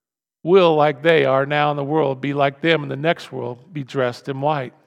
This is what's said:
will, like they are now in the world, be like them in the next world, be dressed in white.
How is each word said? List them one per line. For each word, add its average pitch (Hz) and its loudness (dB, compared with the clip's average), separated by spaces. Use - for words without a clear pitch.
will, 170 4
like 147 0
they 156 4
are 135 2
now 147 0
in 147 -4
the 143 -4
world, 139 -2
be 143 -4
like 139 0
them 160 0
in 139 -10
the 135 -6
next 160 -4
world, 123 -12
be 147 -10
dressed 123 -4
in 135 -8
white. 143 -4